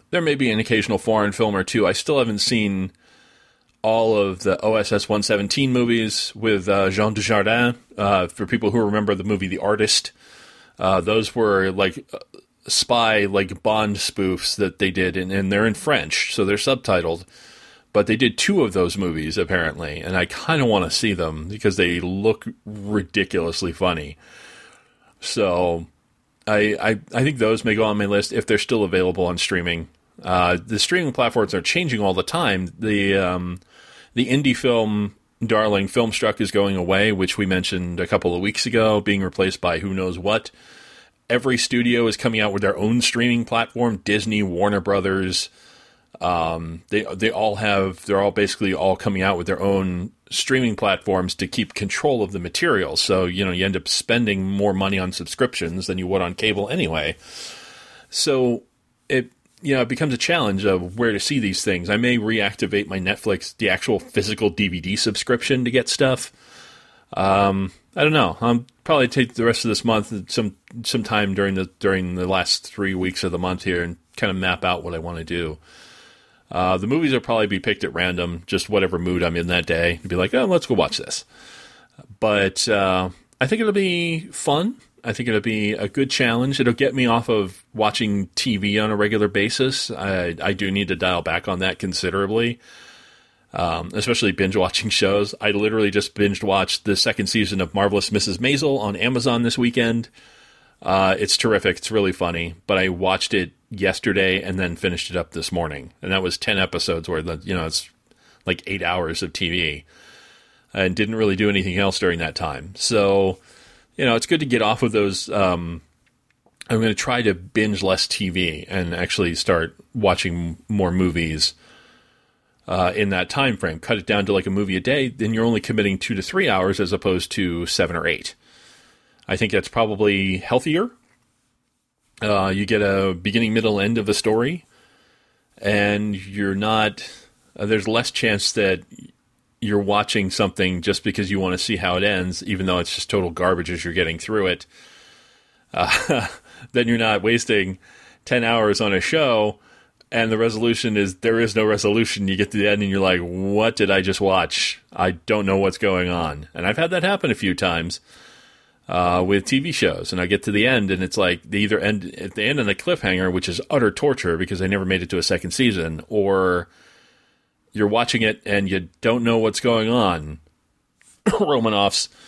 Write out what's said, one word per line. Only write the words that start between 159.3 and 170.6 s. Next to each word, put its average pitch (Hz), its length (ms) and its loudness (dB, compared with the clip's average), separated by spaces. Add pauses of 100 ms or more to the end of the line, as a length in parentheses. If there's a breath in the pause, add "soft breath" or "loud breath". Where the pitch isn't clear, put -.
T 135 140 2
V 143 120 -4
shows, 87 400 -2
and 90 80 -2
I 90 60 0
get 98 180 2
to 107 80 -2
the 104 160 2
end, 110 240 2
and 92 100 0
it's 92 160 -4
like 90 260 0
they 101 160 -4
either 104 200 2
end 95 360 -2
at 95 200 -10
the 107 80 -2
end 143 160 0
on 110 80 0
a 101 80 0
cliffhanger, 92 560 0
which 90 160 -2
is 85 220 -4
utter 120 220 4
torture 107 440 0
because 90 240 -4
they 95 80 -2
never 95 180 -4
made 92 160 0
it 85 100 -6
to 95 60 -2
a 82 60 0
second 90 280 -2
season, 87 580 0
or 95 580 2 (1080 soft breath)
you're 107 120 4
watching 117 340 0
it 107 240 2
and 101 240 0
you 92 180 -2 (140)
don't 117 220 2
know 117 160 2
what's 110 200 0
going 113 300 2
on. 87 500 0 (460)